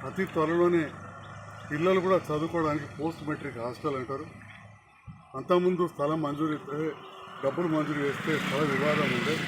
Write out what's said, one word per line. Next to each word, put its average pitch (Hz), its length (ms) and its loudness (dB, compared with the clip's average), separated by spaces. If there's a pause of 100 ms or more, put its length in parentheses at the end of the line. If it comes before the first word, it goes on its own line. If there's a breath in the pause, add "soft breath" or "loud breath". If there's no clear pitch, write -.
(100)
అతి 185 240 0
త్వరలోనే 170 500 6 (880)
పిల్లలు 180 340 4
కూడా 185 220 6
చదువుకోవడానికి 156 580 0 (140)
పోస్ట్ 156 300 -4
మెట్రిక్ 135 340 -6
హాస్టల్ 135 380 -2
అంటారు, 139 260 -6 (1080)
అంతకుముందు 180 460 4 (120)
స్థలం 151 220 0 (100)
మంజూరు 151 300 0
అయితే, 147 220 -6 (640)
డబ్బులు 151 300 2
మంజూరు 147 320 0
చేస్తే 147 260 -2 (140)
స్థల 139 160 0 (140)
వివాదం 147 420 2
ఉండే 143 180 0 (120)